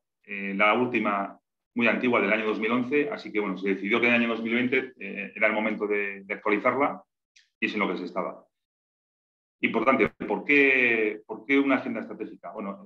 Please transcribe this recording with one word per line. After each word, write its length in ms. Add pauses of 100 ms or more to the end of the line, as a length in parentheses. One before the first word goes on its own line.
(240)
Eh, 320
la 180
última, 680 (360)
muy 120
antigua, 340
del 120
año 140
dos 120
mil 120
once, 400
así 200
que, 80
bueno, 180
se 120
decidió 320
que 60
en 80
el 60
año 80
dos 120
mil 140
veinte, 440
eh, 360
era 100
el 80
momento 320
de, 380
de 100
actualizarla 680 (560)
y 80
es 80
en 60
lo 60
que 100
se 80
estaba. 380 (1200)
Importante, 460 (180)
¿por 160
qué, 840
por 180
qué 140
una 160
agenda 240
estratégica? 520
Bueno, 340